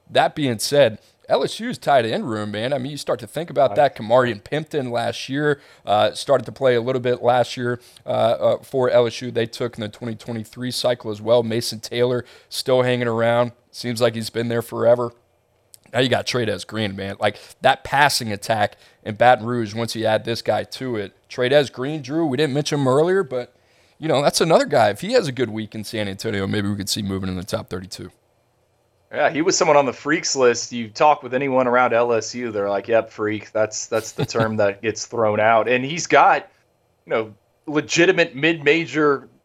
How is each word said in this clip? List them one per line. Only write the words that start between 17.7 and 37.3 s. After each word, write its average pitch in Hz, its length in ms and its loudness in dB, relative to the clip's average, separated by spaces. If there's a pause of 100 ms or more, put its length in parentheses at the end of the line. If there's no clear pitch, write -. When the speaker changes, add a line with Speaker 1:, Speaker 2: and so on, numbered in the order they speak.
Speaker 1:
passing 139 480 0
attack 104 460 -2 (260)
in 107 120 -8
Baton 120 280 6
Rouge, 117 300 -4
once 117 220 -6
you 110 100 -4
add 110 180 2
this 113 200 -6
guy 107 220 0
to 127 320 -8
it. 98 160 -8 (180)
Trey'Dez 131 400 2
Green, 143 320 -8
Drew, 156 240 -2
we 127 100 -2
didn't 147 160 0
mention 147 280 -2
him 131 60 2
earlier, 170 360 2
but, 123 320 -8 (420)
you 151 100 -8
know, 151 140 2
that's 156 180 2
another 185 260 4
guy. 127 240 4
If 104 120 -4
he 202 120 -4
has 220 140 2
a 135 40 -4
good 120 180 -2
week 107 240 -8
in 110 100 -10
San 107 240 -6
Antonio, 98 380 -4
maybe 101 240 -2
we 104 60 -2
could 101 140 -8
see 110 120 -4
moving 95 280 -6
in 92 60 -6
the 90 80 -8
top - 260 -8
thirty-two. 92 420 -12 (1000)
Speaker 2:
Yeah, 123 180 0
he 143 120 -2
was 180 140 2
someone 156 220 4
on 139 80 6
the 120 80 -2
freaks 156 420 -4
list. 123 380 2
You 117 160 -8
talk 147 340 2
with 123 100 -8
anyone 131 340 0
around 123 260 2
L 120 180 2
S 110 240 -2
U, 120 160 -6
they're 101 180 -2
like, 98 200 -4
"Yep, 110 220 2
freak." 107 420 -6
That's, 107 320 -2
that's - 260 -4
the - 140 -4
term 110 320 -2
Speaker 1:
<laughs> - 0 -
Speaker 2:
that 101 240 0
gets 107 240 -4
thrown 110 340 0
out. 110 300 4
And 127 160 2
he's 160 220 -8
got, 151 420 4 (560)
you 165 60 -8
know, 110 220 -2 (320)